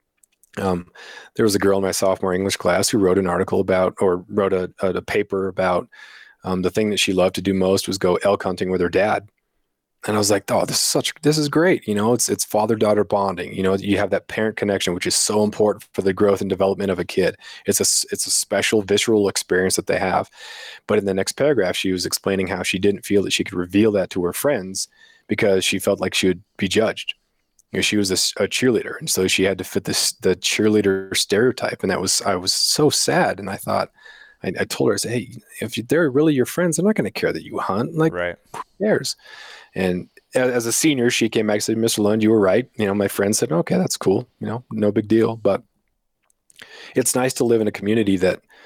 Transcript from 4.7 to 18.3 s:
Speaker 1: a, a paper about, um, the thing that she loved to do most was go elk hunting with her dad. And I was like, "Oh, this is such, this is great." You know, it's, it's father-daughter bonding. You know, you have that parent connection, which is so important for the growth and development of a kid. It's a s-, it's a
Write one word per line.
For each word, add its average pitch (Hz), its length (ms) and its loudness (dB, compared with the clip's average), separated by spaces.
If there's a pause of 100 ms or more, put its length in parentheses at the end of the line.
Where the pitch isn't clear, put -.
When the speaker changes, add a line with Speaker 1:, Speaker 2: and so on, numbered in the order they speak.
Speaker 1:
a, 95 100 0
a 87 100 -6
paper 98 460 -2
about, 92 400 -2 (560)
um, 92 180 -2
the 90 100 0
thing 107 180 0
that 98 100 0
she 98 140 0
loved 90 220 2
to 95 60 -6
do 98 120 0
most 95 340 2
was 95 100 -4
go 90 260 2
elk 101 200 2
hunting 92 280 -4
with 90 100 0
her 87 80 0
dad. 101 380 0 (800)
And 107 80 0
I - 20 0
was 104 140 2
like, 98 180 0
"Oh, - 160 0
this - 120 -4
is - 40 0
such, - 400 -2
this 151 160 2
is 147 100 0
great." 160 400 2
You 104 60 0
know, 107 200 2
it's, - 140 0
it's 104 160 -2
father-daughter 107 600 2
bonding. 95 500 -4
You 95 80 -4
know, 95 140 2
you 95 240 0
have 101 100 0
that 98 200 -2
parent 110 280 -2
connection, 98 380 0
which - 100 -4
is - 100 0
so 107 280 2
important 104 500 0
for 98 80 -2
the 95 100 2
growth 101 300 2
and 98 80 -2
development 98 400 0
of 90 80 -2
a 90 80 -4
kid. - 300 0 (320)
It's 101 120 0
a 202 40 0
s-, - 280 0
it's - 140 -4
a - 60 -4